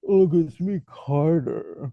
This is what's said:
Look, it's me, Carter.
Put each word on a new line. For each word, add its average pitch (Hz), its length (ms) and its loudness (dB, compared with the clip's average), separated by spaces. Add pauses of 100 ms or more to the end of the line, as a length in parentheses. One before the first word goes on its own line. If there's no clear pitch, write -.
Look, 190 320 4
it's 165 260 0
me, 190 260 -4
Carter. 143 1080 -4